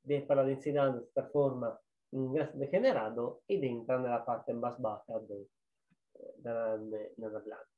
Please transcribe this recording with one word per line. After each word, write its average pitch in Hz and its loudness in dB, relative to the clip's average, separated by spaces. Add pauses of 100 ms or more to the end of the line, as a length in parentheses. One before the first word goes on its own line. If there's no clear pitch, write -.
de, 143 0
per 143 4
la 135 6
densidad 135 2
se - -16
trasforma 131 2 (340)
in 131 -2
gas 143 0
degenerato 135 0
ed 196 0
entra 123 0
nella 120 0
parte 117 -4
más 120 -2
baja 113 -4
de, 104 -10 (640)
eh, - -16
della, 113 -2
nella 110 -8
bianca. 107 -14